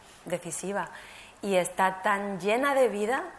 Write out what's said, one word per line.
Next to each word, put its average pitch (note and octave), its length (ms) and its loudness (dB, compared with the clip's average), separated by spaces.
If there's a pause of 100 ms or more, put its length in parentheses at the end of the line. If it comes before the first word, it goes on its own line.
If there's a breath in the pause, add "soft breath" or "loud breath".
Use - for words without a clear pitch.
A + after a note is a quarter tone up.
(240 loud breath)
decisiva. F3 640 -4 (540 loud breath)
Y G3 140 2
está F#3 440 2
tan G3+ 400 0
llena B3 340 2
de C4 140 6
vida G#3 360 0 (140)